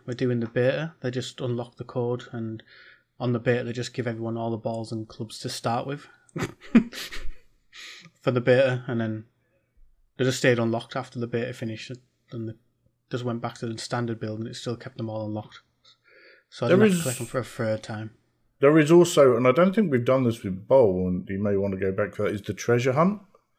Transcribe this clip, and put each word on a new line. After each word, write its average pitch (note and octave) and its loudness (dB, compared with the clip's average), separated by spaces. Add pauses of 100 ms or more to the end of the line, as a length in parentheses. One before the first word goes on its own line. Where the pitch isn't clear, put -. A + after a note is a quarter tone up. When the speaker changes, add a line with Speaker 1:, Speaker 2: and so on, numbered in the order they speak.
Speaker 1:
we're B2+ -6
doing B2 0
the A2+ -4
beta. C#3+ -2
They B2+ -4
just B2+ -8
unlock A#2+ -6
the B2+ -12
code, B2 -4
and A2+ -8 (560)
on B2 -2
the A#2 0
beta, A#2+ 0
they A#2 -8
just B2 -8
give B2 -4
everyone A2+ -6
all A2+ -4
the A2+ -4
balls A2+ -6
and A2 -8
clubs - -12
to B2+ -8
start A#2+ -4
with C#3+ -10 (260)
<laughs> E3 -6 (1700)
for C3+ -2
the B2 0
beta, B2+ 4
and A#2 -4
then A2 -6 (920)
they B2+ 0
just B2+ -2
stayed B2 2
unlocked A2+ -4
after B2+ -10
the A#2 -6
beta B2+ -6
finished, A2 -10 (400)
and A2+ -10
they A2+ -12 (580)
just B2 -6
went A#2 -6
back A#2 -10
to A#2+ -8
the A2+ -8
standard A#2 -6
build, A2 -8
and A2+ -8
it B2 -12
still A#2+ -8
kept - -16
them A2+ -8
all G#2+ -8
unlocked. G#2+ -10 (880)
So - -8
I A#2+ 0
Speaker 2:
There F3+ 6
Speaker 1:
didn't G#3+ 6
have F#3 2
Speaker 2:
is F3 0
Speaker 1:
to D#3+ -6
collect B2+ -4
them A#2+ -10
for C#3 -6
a A2+ -6
third A2 -4
time. G#2+ -10 (480)
Speaker 2:
There D3+ 8
is D3+ 6
also, D#3 8
and B2+ 4
I B2+ 6
don't F3+ 6
think G3 2
we've A#2+ 2
done C3 4
this A#2 0
with F#2+ -6
Bowl, F#2+ 6
and F#2 -2
you G2 -4
may G2+ 0
want G2 0
to F#2+ -6
go F#2+ 0
back G2 -2
for G#2 -4
that, F#2 0
is G2+ -6
the G2+ -6
treasure B2 0
hunt. F3+ 2 (380)